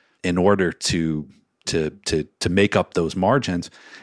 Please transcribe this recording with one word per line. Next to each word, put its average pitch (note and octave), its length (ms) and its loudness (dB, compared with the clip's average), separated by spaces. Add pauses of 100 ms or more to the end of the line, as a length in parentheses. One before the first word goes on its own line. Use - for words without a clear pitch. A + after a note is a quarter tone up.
(220)
in F2+ 140 -2
order F#2 360 2
to, D#2+ 560 -2 (380)
to, D#2 240 -2 (160)
to, D#2 180 -2 (160)
to - 100 -4
make G2 260 2
up - 180 0
those E2 220 -2
margins. F#2+ 540 -2 (320)